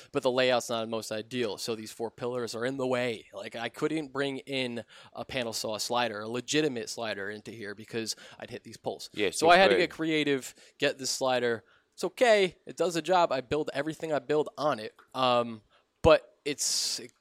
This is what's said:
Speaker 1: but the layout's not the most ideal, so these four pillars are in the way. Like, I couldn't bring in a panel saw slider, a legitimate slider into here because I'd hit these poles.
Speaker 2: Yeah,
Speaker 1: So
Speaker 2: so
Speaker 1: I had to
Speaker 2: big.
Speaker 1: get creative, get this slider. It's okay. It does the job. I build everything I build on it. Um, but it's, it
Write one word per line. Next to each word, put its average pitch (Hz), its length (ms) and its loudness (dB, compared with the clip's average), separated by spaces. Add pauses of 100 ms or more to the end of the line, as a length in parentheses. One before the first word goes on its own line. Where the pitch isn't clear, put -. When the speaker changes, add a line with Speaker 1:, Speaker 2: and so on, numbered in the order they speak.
(120)
Speaker 1:
but 139 120 -2
the 131 80 4
layout's 127 400 2
not 113 100 -2
the 110 60 -6
most 113 240 -6
ideal, 110 480 -4
so 117 160 -4
these 110 160 -10
four 113 180 -8
pillars 120 460 -6
are 113 100 -4
in 135 120 -2
the 127 100 -2
way. 123 440 -2
Like, 104 240 -10
I 117 140 -6
couldn't 151 420 -4
bring 135 280 -4
in 127 440 -4 (300)
a 117 100 -10
panel 117 300 -6
saw 107 240 -4
slider, 117 440 -2
a 107 60 -10
legitimate 123 640 -2
slider 104 400 -6
into 107 220 -12
here 101 240 -12
because 110 400 -6 (240)
I'd - 100 -14
hit - 140 -12
these 113 140 -18
poles. - 360 -10
Speaker 2:
Yeah, 98 160 2
Speaker 1:
So 160 220 6
Speaker 2:
so 175 40 10
Speaker 1:
I - 20 10
had 190 100 8
to 196 80 6
Speaker 2:
big. 180 40 4
Speaker 1:
get 170 100 2
creative, 147 680 0 (240)
get 143 180 0
this 131 140 -6
slider. 123 540 0 (280)
It's - 120 -6
okay. 208 500 4 (100)
It - 120 -14
does 170 160 0
the 165 80 -4
job. 170 320 4
I 135 80 0
build 143 320 -2
everything 156 400 -4
I 139 60 2
build 147 280 0 (100)
on 135 220 0
it. 107 140 -12 (200)
Um, 120 460 2 (440)
but 156 180 10 (240)
it's, - 540 -2
it 123 220 -16